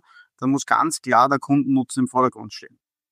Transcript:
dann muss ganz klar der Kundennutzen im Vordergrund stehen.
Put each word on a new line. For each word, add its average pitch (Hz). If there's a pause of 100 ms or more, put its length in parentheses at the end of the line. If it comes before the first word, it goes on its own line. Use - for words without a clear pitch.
(380)
dann 127
muss 139
ganz 139
klar 123
der 139
Kundennutzen 135
im 123
Vordergrund 117
stehen. - (340)